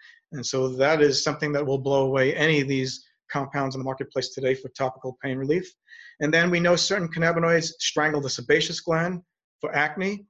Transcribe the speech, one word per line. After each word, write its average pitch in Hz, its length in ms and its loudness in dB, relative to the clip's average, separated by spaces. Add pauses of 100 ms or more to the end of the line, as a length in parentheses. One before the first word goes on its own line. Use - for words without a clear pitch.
(320)
And 131 120 -8
so 131 260 -2
that 139 300 4
is 143 220 4
something 147 300 -2
that 147 140 0
will 135 120 0
blow 135 280 2
away 135 280 2
any 151 260 2
of 135 80 0
these 131 360 -2 (260)
compounds 135 440 -4
in 135 60 -8
the 131 40 -8
marketplace 135 460 -6
today 131 240 0
for 131 160 -10
topical 131 520 -6
pain 131 160 -4
relief. 156 320 0 (500)
And 151 120 0
then 170 180 4
we 175 100 2
know 175 160 4
certain 190 320 0
cannabinoids 165 720 0
strangle 151 420 0
the 135 100 -4
sebaceous 156 500 0
gland 175 400 -2 (400)
for - 140 -4
acne 185 560 -2